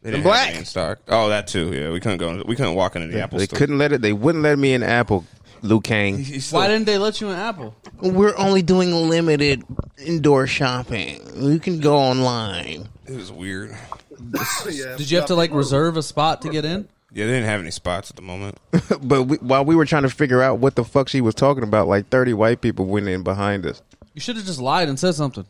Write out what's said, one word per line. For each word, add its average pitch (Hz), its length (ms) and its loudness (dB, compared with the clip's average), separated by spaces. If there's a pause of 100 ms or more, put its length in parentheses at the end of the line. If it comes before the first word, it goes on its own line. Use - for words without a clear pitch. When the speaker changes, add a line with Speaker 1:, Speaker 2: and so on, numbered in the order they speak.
Speaker 1:
They 113 80 -10
didn't 143 120 -4
Speaker 2:
Black. 208 180 4
Speaker 1:
have 262 100 0
any 82 100 -10
in - 60 -12
stock. 87 320 -4 (100)
Oh, 107 220 2
that 104 180 -2
too. 87 260 -2
Yeah, 73 160 -6
we 85 80 -4
couldn't 95 200 -4
go. 85 280 -6
We 117 80 -2
couldn't 120 200 -2
walk 92 200 0
into 82 140 -6
the 85 60 -10
Speaker 2:
They, 104 80 -2
Speaker 1:
Apple 95 160 -6
Speaker 2:
they 98 80 0
Speaker 1:
store. - 120 -8
Speaker 2:
couldn't 143 200 2
let 147 140 2
it. 135 100 0
They 107 100 2
wouldn't 151 320 0
let 147 140 4
me 139 160 2
in 120 100 0
Apple, 107 400 2 (380)
Liu 110 180 4
Kang. 101 380 0
Speaker 1:
He, 139 160 -8
he 135 60 -8
still 156 200 0
Speaker 3:
Why 190 80 2
didn't 220 160 2
they 202 140 2
let 208 240 -2
you 208 80 -6
in 180 60 -6
Apple? 175 380 -10 (280)
Speaker 2:
We're 190 340 4
only 196 260 4
doing 180 300 4 (160)
limited 151 560 2 (320)
indoor 143 500 2
shopping. 123 760 -4 (220)
You 147 160 4
can 170 220 -4
go 147 160 4
online. 117 920 -2 (180)
Speaker 1:
It 131 100 -12
was 95 160 -14
weird. 98 480 -10
Speaker 4:
<laughs> - 60 -20 (840)
Yeah, 131 260 -10
Speaker 3:
Did 143 140 -6
you 170 80 4
have 151 80 0
to, 180 80 0
like, 170 160 2
Speaker 4:
yeah. 151 60 -2
Speaker 3:
reserve 139 400 0
a 156 60 -2
spot 151 400 -2
to 156 60 -8
get 151 160 -4
in? 185 240 -6 (240)
Speaker 1:
Yeah, 104 140 -4
they 120 60 0
didn't 123 160 0
have 104 120 -2
any 78 100 -10
spots 90 400 -6
at - 60 -20
the - 60 -20
moment. 95 360 -12 (220)
Speaker 2:
<laughs> 165 220 -2
But 135 220 4
we, 139 140 0
while 135 260 2
we 160 120 4
were 160 80 6
trying 147 200 2
to 135 40 4
figure 127 340 2
out 131 180 2
what 135 160 2
the 120 80 0
fuck 135 240 0
she 139 120 0
was 113 140 2
talking 135 280 4
about, 104 260 2
like, 101 200 2
thirty 127 240 2
white 110 280 2
people 104 260 0
went 101 220 -2
in 92 140 -4
behind 98 440 -2
us. - 160 -8 (320)
Speaker 3:
You 151 60 -14
should 240 160 -6
have 208 100 -8
just 165 140 -8
lied 151 280 0
and 135 100 -4
said 180 160 0
something. 139 360 -4